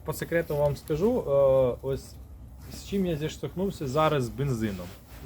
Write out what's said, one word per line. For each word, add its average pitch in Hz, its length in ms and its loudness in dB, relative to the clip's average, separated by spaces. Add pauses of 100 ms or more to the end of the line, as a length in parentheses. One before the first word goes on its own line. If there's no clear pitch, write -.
по 156 80 -4
секрету 165 420 -2
вам 143 200 2
скажу, 190 440 0
е, 135 640 6
ось 131 340 -6 (560)
з - 140 -14
чим 196 200 0
я 175 100 0
зіштовхнувся 156 720 -4
зараз 151 360 4
з 117 60 -4
бензином. 110 580 -2 (380)